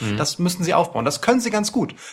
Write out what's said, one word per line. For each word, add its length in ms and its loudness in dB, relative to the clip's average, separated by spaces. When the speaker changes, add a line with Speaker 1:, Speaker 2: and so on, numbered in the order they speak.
Speaker 1:
Mhm. 160 0
Speaker 2:
Das 220 -2
müssen 260 0
sie 80 2
aufbauen. 320 2
Das 160 -2
können 180 4
sie 120 -2
ganz 200 0
gut. 240 -2